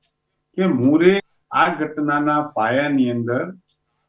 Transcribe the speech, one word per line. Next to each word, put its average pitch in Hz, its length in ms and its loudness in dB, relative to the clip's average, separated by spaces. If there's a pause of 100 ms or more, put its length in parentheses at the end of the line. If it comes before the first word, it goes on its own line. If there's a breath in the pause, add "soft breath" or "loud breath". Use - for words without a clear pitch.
(580)
કે 185 100 0
મૂળે 156 540 2 (300)
આ 160 220 2
ઘટનાના 147 680 -2
પાયાની 131 720 0
અંદર 120 400 -4 (580)